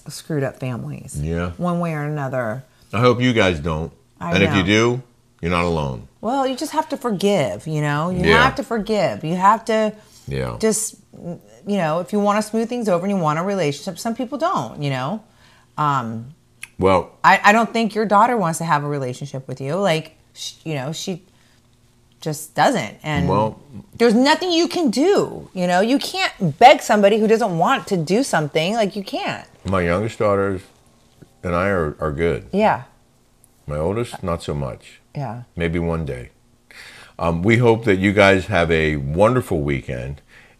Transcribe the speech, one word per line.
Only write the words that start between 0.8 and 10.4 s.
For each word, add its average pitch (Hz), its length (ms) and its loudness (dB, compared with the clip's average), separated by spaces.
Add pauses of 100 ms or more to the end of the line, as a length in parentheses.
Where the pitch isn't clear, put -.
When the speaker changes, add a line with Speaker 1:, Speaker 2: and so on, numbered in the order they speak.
Speaker 2:
Yeah. 85 360 -2
Speaker 1:
One 175 220 -2
way 170 140 -2
or 147 120 -4
another. 135 580 -4 (280)
Speaker 2:
I 101 100 -4
hope 123 200 4
you 127 120 2
guys 92 260 4
don't. 80 320 -4 (280)
Speaker 1:
I 87 140 -4
Speaker 2:
And 98 100 4
if 95 120 4
you 98 60 4
Speaker 1:
know. 85 40 0 (320)
Speaker 2:
do, 131 60 -10 (380)
you're 85 100 -2
not 87 140 2
alone. 71 420 -2 (140)
Speaker 1:
Well, 262 260 -2
you 269 80 -4
just 294 160 -8
have 311 180 -2
to 277 60 -4
forgive, 180 720 0
you 156 140 -2
know? 151 300 -2
You 185 180 -2
Speaker 2:
Yeah. 226 140 8
Speaker 1:
have 262 120 2
to 269 80 -6
forgive. 196 600 -2
You 160 100 -2
have 202 300 4
to 220 260 0 (340)
Speaker 2:
Yeah. 64 320 -4